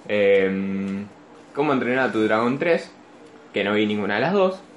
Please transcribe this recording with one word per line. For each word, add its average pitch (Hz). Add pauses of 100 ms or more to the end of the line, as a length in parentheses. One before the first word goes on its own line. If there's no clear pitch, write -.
em, 98 (480)
Cómo 143
entrenar 123
a -
tu 110
dragón 117
tres, - (600)
que 104
no 101
vi 107
ninguna 104
de 110
las 151
dos. 185 (160)